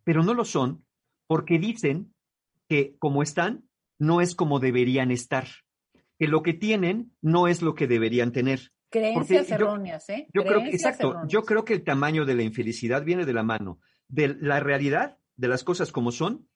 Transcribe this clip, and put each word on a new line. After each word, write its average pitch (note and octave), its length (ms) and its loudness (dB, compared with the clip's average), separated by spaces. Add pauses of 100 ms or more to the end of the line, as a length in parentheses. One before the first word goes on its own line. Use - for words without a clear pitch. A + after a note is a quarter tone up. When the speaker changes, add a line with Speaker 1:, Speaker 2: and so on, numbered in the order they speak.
Speaker 1:
pero D#3+ 200 2
no G#3 100 2
lo A#3+ 120 0
son C3+ 400 -2 (420)
porque D#3+ 320 2
dicen F3+ 540 -2 (540)
que C#3 320 0
como C#3+ 240 0
están, F3 460 -4 (300)
no E3 220 4
es F3 140 0
como C#3+ 240 0
deberían B2+ 520 2
estar, B2+ 360 -2 (720)
que D#3 80 2
lo D#3 160 2
que E3+ 100 0
tienen G3+ 680 -2
no E3+ 260 4
es F3 140 2
lo D#3+ 120 0
que D#3 140 -2
deberían A#2 440 2
tener. C3 400 -2 (180)
Speaker 2:
Creencias A#3 580 2
Speaker 1:
Porque - 20 -14
yo, A3 60 0 (120)
Speaker 2:
erróneas, G3 420 -8
¿eh? A#3+ 240 -10
Speaker 1:
yo G3 100 2
creo G3+ 160 2
que, A#3 60 -2
Speaker 2:
Creencias F#3 160 -2 (120)
Speaker 1:
exacto, - 160 -2
Speaker 2:
erróneas. C#3 220 -6
Speaker 1:
yo G#3+ 120 2
creo G#3+ 220 0
que A3 80 -2
el E3+ 100 -2
tamaño D3+ 420 0
de C3+ 100 0
la A#2+ 80 2
infelicidad A2+ 600 -2
viene E3+ 220 -2
de C3 80 -2
la A2+ 100 0
mano G#2 360 -4 (280)
de C#3+ 320 0
la C#3+ 200 0
realidad, C#3+ 580 0 (180)
de B2+ 120 -2
las B2 160 0
cosas F3 280 -2
como A#2+ 200 -2
son, F3+ 440 -4